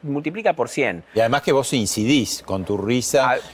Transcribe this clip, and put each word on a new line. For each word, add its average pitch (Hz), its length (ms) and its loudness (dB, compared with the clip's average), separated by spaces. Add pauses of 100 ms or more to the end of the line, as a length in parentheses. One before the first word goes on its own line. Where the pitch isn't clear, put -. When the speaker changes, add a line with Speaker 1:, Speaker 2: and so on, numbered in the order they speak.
Speaker 1:
multiplica 156 500 -2
por 117 140 -2
cien. 98 360 -2 (100)
Speaker 2:
Y 113 80 2
además 120 220 2
que 160 100 2
vos 135 180 2
incidís 113 720 0
con 95 220 -4
tu 101 120 -2
risa, 123 540 2
Speaker 1:
Ah, 131 60 2 (160)